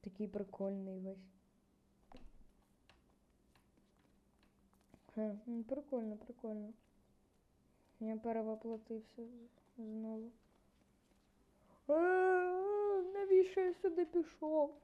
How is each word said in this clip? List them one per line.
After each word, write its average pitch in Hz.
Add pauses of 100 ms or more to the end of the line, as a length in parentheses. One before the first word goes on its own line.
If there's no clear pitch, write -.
Такий 208
прикольний 196
весь. 190 (3750)
Хе, 214
ну, 233
прикольно, 233
прикольно. 214 (1300)
Я 220
перевоплотився 220
з-, 240
знову. 220 (1600)
Е, 285 (1200)
навіщо 381
я 359
сюди 349
пішов? 311